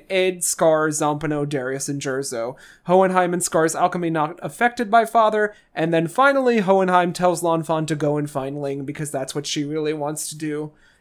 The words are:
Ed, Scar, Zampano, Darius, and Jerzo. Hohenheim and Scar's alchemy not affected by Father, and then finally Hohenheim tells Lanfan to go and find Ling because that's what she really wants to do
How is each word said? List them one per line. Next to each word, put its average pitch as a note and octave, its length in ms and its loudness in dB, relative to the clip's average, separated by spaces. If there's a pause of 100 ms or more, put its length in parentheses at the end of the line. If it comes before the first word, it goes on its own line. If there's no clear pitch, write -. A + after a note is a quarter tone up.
Ed, F#3 340 0
Scar, D#3 440 2
Zampano, D3 600 -2
Darius, C3+ 420 -6
and C#3 120 -6
Jerzo. C3 540 -6 (300)
Hohenheim F#3 480 4
and F3 100 -2
Scar's D#3+ 320 2
alchemy F3 340 0
not D#3+ 320 -2
affected A#3 480 -2
by A3+ 140 6
Father, G#3+ 500 2 (220)
and E3 180 0
then E3 140 2
finally B3+ 520 4
Hohenheim F3+ 520 4
tells F3 320 0
Lanfan E3 440 0
to D#3 80 -2
go D3 200 0
and D3 140 -2
find C#3 320 -6
Ling C#3 240 -6
because D3 260 -8
that's C3+ 240 -6
what D3 100 -6
she D3 200 -4
really D3+ 280 -2
wants D3+ 360 -6
to D#3 80 -14
do D3+ 340 -8 (300)